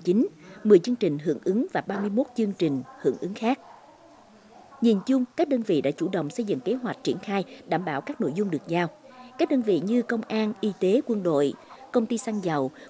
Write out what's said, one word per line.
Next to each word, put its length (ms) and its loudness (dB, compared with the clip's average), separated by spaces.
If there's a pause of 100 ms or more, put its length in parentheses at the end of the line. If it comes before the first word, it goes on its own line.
chính, 240 2 (360)
mười 160 10
chương 160 -2
trình 240 0
hưởng 240 -2
ứng 300 0
và 80 0
ba 180 -4
mươi 100 -2
mốt 180 0 (100)
chương 160 0
trình 300 0 (180)
hưởng 200 2
ứng 120 -6
khác. 260 -2 (1200)
Nhìn 240 6
chung, 200 2 (120)
các 120 2
đơn 120 0
vị 200 2
đã 100 0
chủ 180 -2
động 200 -2
xây 160 -6
dựng 140 -2
kế 140 -2
hoạch 300 -6
triển 160 0
khai, 240 -4 (240)
đảm 180 -2
bảo 160 -4
các 200 -8
nội 140 -2
dung 160 -2
được 160 -4
giao. 200 0 (500)
Các 120 2
đơn 120 2
vị 240 2
như 160 2
công 200 -2
an, 400 -2
y 180 0
tế, 260 4
quân 180 -2
đội, 300 2 (380)
công 140 2
ty 120 -2
xăng 260 -4
dầu 280 -2 (180)